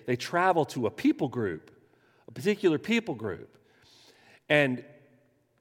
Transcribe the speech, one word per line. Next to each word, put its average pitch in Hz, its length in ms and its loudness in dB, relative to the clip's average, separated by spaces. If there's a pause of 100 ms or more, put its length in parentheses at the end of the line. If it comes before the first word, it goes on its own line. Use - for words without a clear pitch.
they 123 100 0
travel 175 480 2
to 123 220 -4
a 101 40 -2
people 262 380 0
group, 107 420 -6 (560)
a - 40 -20
particular 175 480 0
people 220 360 -2
group, 104 440 -10 (920)
and 139 340 4 (800)